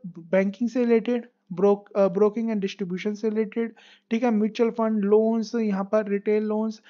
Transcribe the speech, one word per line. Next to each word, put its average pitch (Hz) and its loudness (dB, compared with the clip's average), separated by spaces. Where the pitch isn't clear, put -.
बैंकिंग 190 -2
से 262 -2
रिलेटेड, 233 2
ब्रोक-, 202 0
अ, 196 4
broking 208 0
and 214 -2
distribution 190 -6
से 214 -4
रिलेटेड, 220 -4
ठीक 226 0
है, 240 2
म्यूचुअल 220 0
फंड, 220 -2
लोन्स, 220 2
यहाँ 208 -2
पर 208 -2
रिटेल 214 0
लोन्स, 214 -4